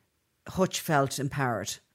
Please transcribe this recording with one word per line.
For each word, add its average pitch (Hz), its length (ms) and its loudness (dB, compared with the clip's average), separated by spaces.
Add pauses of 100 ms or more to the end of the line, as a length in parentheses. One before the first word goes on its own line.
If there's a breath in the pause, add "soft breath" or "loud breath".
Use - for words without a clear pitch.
(480 soft breath)
Hutch 185 300 0
felt 139 400 2
empowered 127 560 -2 (200)